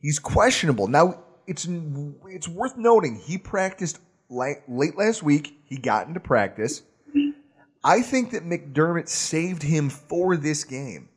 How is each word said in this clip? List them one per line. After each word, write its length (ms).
He's 160
questionable. 680
Now, 320
it's, 220
it's 220
worth 300
noting, 380
he 220
practiced 640
la-, 240
late 300
last 240
week. 440
He 120
got 300
into 120
practice. 640
I 180
think 300
that 120
McDermott 640
saved 540
him 280
for 460
this 280
game. 540